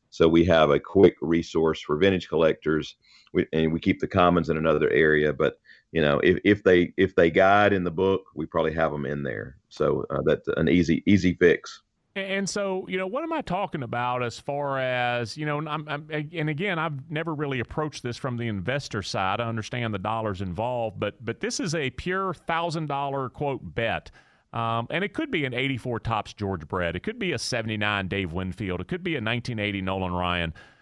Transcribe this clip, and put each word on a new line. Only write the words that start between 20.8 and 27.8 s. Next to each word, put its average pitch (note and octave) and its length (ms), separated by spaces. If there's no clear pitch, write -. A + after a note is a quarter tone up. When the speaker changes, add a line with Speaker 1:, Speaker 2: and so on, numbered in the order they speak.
Speaker 2:
but, G#2 240
but A2+ 180
this A#3 200
is F3 140
a C#3 160
pure F#3 420
thousand E3 540
dollar, C#3 420
quote, C#3 340
bet. F#2+ 480
Um, A#2 380
and E3+ 160
it G3+ 80
could D#4 180
be E3+ 140
an B2+ 80
eighty-four B2+ 480
Topps A2 320
George F#2+ 340
Brett. F2 300
It F2+ 60
could A#3 160
be F#3+ 140
a B2 60
seventy-nine G#2 720